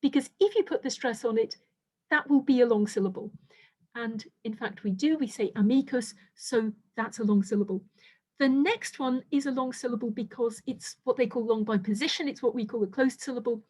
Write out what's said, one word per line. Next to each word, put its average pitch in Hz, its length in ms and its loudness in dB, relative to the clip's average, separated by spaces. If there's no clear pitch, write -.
Because 277 280 2
if 403 160 4
you 415 80 4
put - 180 -2
the 269 80 -4
stress 233 360 -4
on 220 120 0
it, 226 200 0
that 294 200 2
will 277 120 6
be 262 200 4
a 240 40 8
long 214 220 4
syllable. 202 440 -2
And 226 280 -8
in 214 120 -6
fact, 208 280 -8
we 208 80 -2
do, 294 260 2
we 285 100 -2
say - 280 -4
amicus, 247 580 2
so 220 360 -2
that's 226 240 -6
a 233 40 -4
long 208 200 4
syllable. 202 400 -2
The 277 80 4
next 285 520 2
one 254 220 0
is 277 160 0
a 277 40 -2
long 254 220 -2
syllable 240 380 -4
because 226 540 -4
it's - 380 -10
what 254 140 0
they 247 100 2
call 233 180 -2
long 220 200 0
by 214 120 0
position. 214 520 -2
It's - 120 -8
what 247 140 2
we 240 100 -2
call 220 180 -2
a 190 40 0
closed 262 320 0
syllable. 240 500 -4